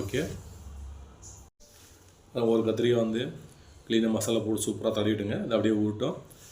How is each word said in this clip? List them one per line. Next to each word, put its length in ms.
ஓகே. 200
அதான் 260
ஒரு 140
கத்திரிக்காய் 380
வந்து 180
கிளீனா 300
மசாலா 260
போட்டு 240
சூப்பரா 320
தடவிட்டுங்க. 460
இதை 120
அப்படியே 200
ஊட்டும். 320